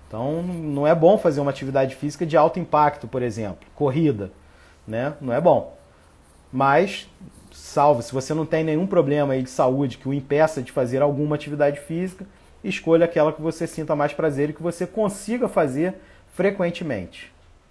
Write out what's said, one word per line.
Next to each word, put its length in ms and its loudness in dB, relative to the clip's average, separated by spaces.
Então, 360 -6
não 420 -4
é 80 6
bom 240 8
fazer 220 2
uma 120 0
atividade 440 -2
física 300 -6
de 100 0
alto 240 4
impacto, 480 0
por 140 -6
exemplo, 520 -6
corrida, 580 0
né? 360 -6
Não 100 -6
é 80 0
bom. 380 2
Mas, 580 0
salvo, 500 2
se 100 -12
você 220 -4
não 120 -2
tem 200 0
nenhum 200 0
problema 480 2
aí 100 -2
de 60 -8
saúde 480 0
que 120 -8
o 40 -2
impeça 480 0
de 100 -12
fazer 300 -2
alguma 340 0
atividade 440 0
física, 460 -8
escolha 420 2
aquela 260 2
que 100 -10
você 240 -4
sinta 300 -4
mais 180 0
prazer 360 0
e 40 -8
que 80 -16
você 240 -4
consiga 600 -2
fazer 480 0
frequentemente, 1000 -4